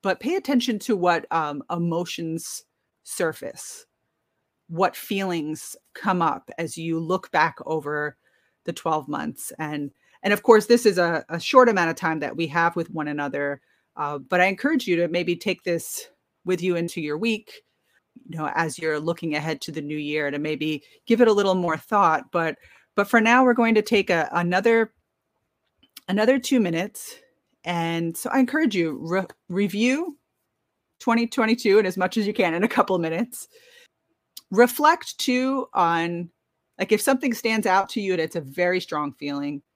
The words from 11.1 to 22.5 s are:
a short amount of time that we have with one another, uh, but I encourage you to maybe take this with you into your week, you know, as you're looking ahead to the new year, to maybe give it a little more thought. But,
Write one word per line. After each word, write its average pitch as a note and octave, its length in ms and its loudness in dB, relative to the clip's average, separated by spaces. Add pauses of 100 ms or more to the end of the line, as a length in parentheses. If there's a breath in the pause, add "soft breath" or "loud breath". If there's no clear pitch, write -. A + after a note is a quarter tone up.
a E3 100 -6
short B3+ 300 6
amount F3 200 2
of E3 60 -4
time D#3+ 240 -4
that C#3+ 160 -6
we D#3+ 120 -2
have E3+ 280 0
with E3 140 -4
one D3+ 180 -6
another, C#3+ 540 -4 (340)
uh, D3 220 -6
but F3+ 240 0
I F#3 40 6
encourage C4 400 0
you F3+ 100 2
to E3+ 120 2
maybe F3 260 -2
take F3+ 300 -4
this - 440 -6 (360)
with F3+ 180 -2
you F3 140 0
into E3+ 240 -4
your D3 180 -4
week, A3 440 -4 (680)
you E3 100 -10
know, D#3 160 -4
as D#3+ 240 -2
you're D#3 200 -2
looking D#3+ 360 -4
ahead D3+ 280 -4
to E3 100 -10
the D#3 100 -6
new D3+ 160 -8
year, D3 320 -4
to D3 80 -6
maybe D3+ 440 -4 (220 soft breath)
give A#3 160 2
it A#3 80 8
a A3 40 6
little G3+ 220 2
more E3+ 220 0
thought. F3+ 560 0
But, E3 240 -2 (380 soft breath)